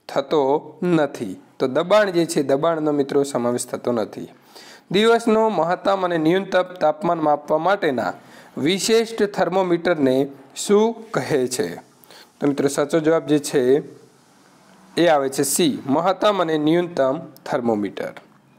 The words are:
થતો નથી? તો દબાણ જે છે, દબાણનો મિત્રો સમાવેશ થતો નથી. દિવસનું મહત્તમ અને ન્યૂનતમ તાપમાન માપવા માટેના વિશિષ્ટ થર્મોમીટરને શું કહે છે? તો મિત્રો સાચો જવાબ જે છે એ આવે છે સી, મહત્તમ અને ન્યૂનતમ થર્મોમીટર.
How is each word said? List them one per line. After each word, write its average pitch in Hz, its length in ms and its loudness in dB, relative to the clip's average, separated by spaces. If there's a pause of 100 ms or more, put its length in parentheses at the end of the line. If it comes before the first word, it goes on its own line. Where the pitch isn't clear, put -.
થતો 139 720 0
નથી? 143 580 -2 (180)
તો 135 80 0
દબાણ 180 440 2
જે 170 160 0
છે, 156 160 -2
દબાણનો 151 500 0
મિત્રો 139 300 0
સમાવેશ 123 440 -2
થતો 123 260 -4
નથી. 107 360 -6 (640)
દિવસનું 220 600 2
મહત્તમ 180 520 0
અને 175 140 0
ન્યૂનતમ 185 640 0
તાપમાન 165 380 0
માપવા 151 400 0
માટેના 156 540 0 (460)
વિશિષ્ટ 220 640 0
થર્મોમીટરને 170 1040 0 (280)
શું 220 540 0
કહે 131 380 0
છે? 87 280 -4 (640)
તો 147 60 0
મિત્રો 139 220 0
સાચો 147 320 0
જવાબ 156 260 2
જે 147 120 2
છે 143 440 2 (1120)
એ 170 120 4
આવે 143 200 2
છે 135 140 -2
સી, 135 440 0
મહત્તમ 185 540 0
અને 160 180 0
ન્યૂનતમ 156 600 0 (260)
થર્મોમીટર. 110 680 -4 (460)